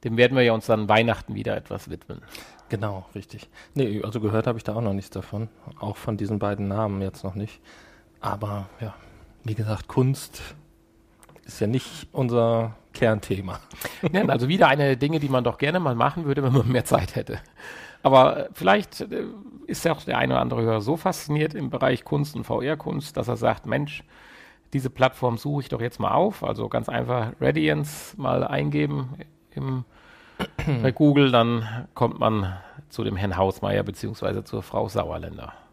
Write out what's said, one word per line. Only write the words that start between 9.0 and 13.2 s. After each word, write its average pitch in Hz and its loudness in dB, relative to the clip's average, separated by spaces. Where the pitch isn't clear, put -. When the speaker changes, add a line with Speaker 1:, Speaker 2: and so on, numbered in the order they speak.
Speaker 2:
wie 110 -4
gesagt, 107 -4
Kunst - 0
ist - -18
ja 107 2
nicht - -4
unser 117 2
Kernthema. 101 0